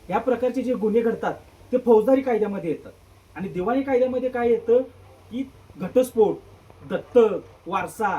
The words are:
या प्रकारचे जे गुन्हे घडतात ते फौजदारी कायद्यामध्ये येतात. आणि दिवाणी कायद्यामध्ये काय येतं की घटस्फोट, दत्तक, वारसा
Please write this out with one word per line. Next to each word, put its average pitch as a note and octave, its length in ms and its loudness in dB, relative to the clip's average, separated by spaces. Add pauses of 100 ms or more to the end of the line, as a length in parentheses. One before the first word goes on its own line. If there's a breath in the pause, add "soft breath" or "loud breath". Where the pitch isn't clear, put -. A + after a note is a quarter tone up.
(100)
या G3+ 80 0
प्रकारचे B3 440 -2
जे B3 120 -2
गुन्हे G#3+ 280 0
घडतात G3+ 320 -2 (380)
ते B3+ 60 0
फौजदारी B3 420 4
कायद्यामध्ये G3+ 500 -2
येतात. - 220 -10 (440)
आणि F#3 120 -8
दिवाणी G3 340 -2
कायद्यामध्ये B3+ 460 0
काय A#3+ 200 -2
येतं A3+ 340 2 (480)
की B3+ 120 -8 (340)
घटस्फोट, G#3 600 0 (460)
दत्तक, F#3+ 880 0
वारसा F#3 400 -4 (100)